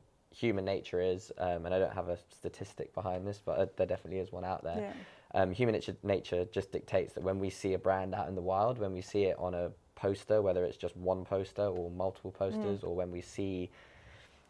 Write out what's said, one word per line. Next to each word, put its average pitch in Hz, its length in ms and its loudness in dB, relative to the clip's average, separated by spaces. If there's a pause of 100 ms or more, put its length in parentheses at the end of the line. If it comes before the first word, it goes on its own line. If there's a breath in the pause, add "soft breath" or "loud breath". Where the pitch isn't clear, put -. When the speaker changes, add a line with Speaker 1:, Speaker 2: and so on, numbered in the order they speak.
(320)
Speaker 1:
human 101 320 0
nature 95 360 0
is, 92 380 0
um, 87 280 0
and 90 60 0
I 92 60 4
don't 95 140 4
have 90 160 -4
a 87 80 0
statistic - 760 -10
behind 92 320 -2
this, 101 200 -6
but, 85 160 2
uh, 95 60 4 (100)
there 92 100 4
definitely 90 320 -4
is 90 140 -4
one 92 120 -6
out 92 200 -4
there. 85 160 -2
Speaker 2:
Yeah. - 600 -4
Speaker 1:
Um, 95 120 4
human 113 220 4
nature, 101 280 -2
nature 95 440 2
just - 260 -2
dictates - 420 0
that - 80 -6
when 95 160 0
we 95 100 0
see 95 260 -2
a 90 40 0
brand 95 380 2
out 95 100 -2
in 92 80 -4
the 90 80 -4
wild, 101 360 2
when 101 140 -2
we 90 100 -4
see 101 240 2
it 90 120 2
on 90 160 -2
a 87 160 0 (240)
poster, 104 480 2
whether 92 220 4
it's 64 120 -2
just - 200 -6
one 92 280 0
poster 98 420 0
or 90 260 -2
multiple 92 400 -4
posters, 101 480 0
Speaker 2:
Mm. 87 80 -4
Speaker 1:
or 87 80 -2
when 90 160 -2
we 87 80 -4
see 92 500 -4 (800 loud breath)